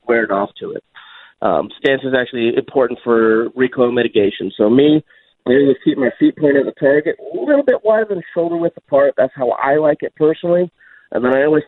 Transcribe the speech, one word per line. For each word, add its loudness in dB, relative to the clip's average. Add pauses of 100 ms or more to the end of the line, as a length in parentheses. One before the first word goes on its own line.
squared -2
off -2
to -12
it. -12 (600)
Um, 0 (100)
stance 0
is -4
actually -2
important -2
for 2
recoil -2
mitigation. -2
So 2
me, 4 (420)
I 0
always 2
keep 0
my 0
feet 0
pointed 0
at -6
the -20
target, 0
a -10
little 0
bit 0
wider 2
than -6 (120)
shoulder -2
width -4
apart. 0
That's 0
how -2
I 0
like 0
it -8
personally. 0 (400)
And -4
then 0
I 2
always 2